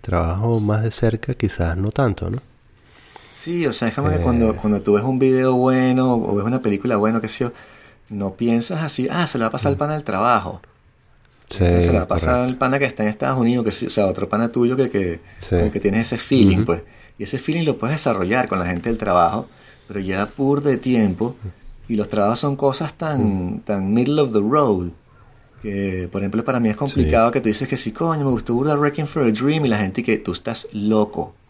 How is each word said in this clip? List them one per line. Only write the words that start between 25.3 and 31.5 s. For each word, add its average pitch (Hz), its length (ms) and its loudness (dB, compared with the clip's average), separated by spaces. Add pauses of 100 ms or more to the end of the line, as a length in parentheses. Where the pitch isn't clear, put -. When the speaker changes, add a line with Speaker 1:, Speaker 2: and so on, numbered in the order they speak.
Speaker 2:
que, 98 500 -6
por 98 100 -6
ejemplo, 104 240 -2
para 131 140 0
mí 113 100 2
es 104 60 -2
Speaker 1:
Sí. - 40 -10
Speaker 2:
complicado 120 520 2
que 127 100 0
tú 110 80 0
dices 131 200 0
que 131 80 -2
sí, 110 140 -2
"Coño, 160 340 -2
me 135 60 2
gustó 117 240 -2
burda 143 220 2
Requiem 147 300 0
for 147 160 -2
a 113 80 4
Dream", 143 340 2
y 127 40 2
la 107 100 2
gente 98 240 -2
que, 107 140 2
"Tú - 160 -6
estás - 400 -4
loco". 104 640 0 (140)